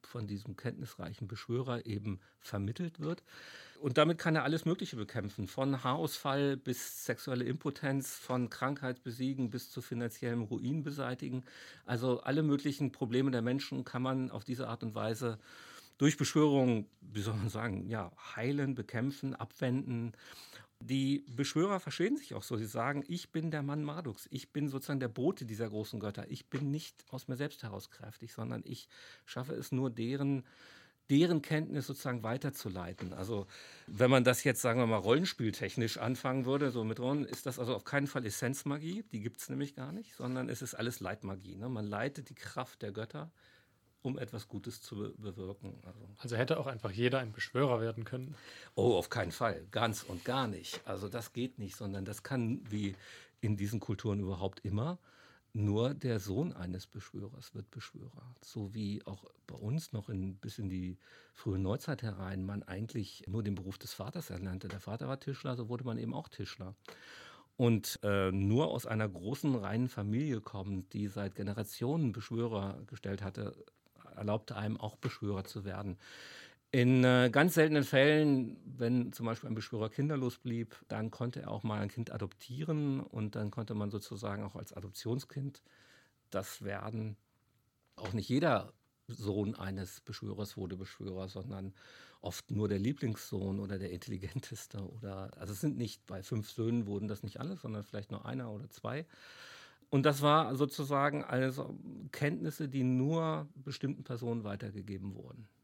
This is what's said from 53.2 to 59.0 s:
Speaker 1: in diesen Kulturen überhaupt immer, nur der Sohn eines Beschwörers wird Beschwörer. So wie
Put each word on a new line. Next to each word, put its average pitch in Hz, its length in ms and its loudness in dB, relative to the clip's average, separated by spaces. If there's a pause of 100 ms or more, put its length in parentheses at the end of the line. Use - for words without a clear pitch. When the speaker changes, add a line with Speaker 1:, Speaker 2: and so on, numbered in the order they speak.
Speaker 1:
in 107 160 2
diesen 101 220 0
Kulturen 104 400 -2
überhaupt 95 440 -2
immer, 117 360 -2 (540)
nur 107 420 2
der 117 240 0
Sohn 98 340 0
eines 92 320 -6
Beschwörers - 720 -12
wird 104 160 -10
Beschwörer. 120 720 -14
So 104 320 -6
wie 104 320 -4